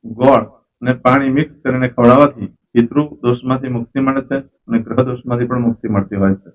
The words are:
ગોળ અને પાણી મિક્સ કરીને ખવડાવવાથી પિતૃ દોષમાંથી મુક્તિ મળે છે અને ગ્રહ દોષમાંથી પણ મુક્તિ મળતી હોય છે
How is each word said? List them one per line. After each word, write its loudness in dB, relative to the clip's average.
ગોળ 2
અને -2
પાણી 2
મિક્સ -2
કરીને -2
ખવડાવવાથી 4
પિતૃ 2
દોષમાંથી -2
મુક્તિ -6
મળે 0
છે -6
અને -4
ગ્રહ 0
દોષમાંથી -4
પણ -2
મુક્તિ -4
મળતી -2
હોય 2
છે -20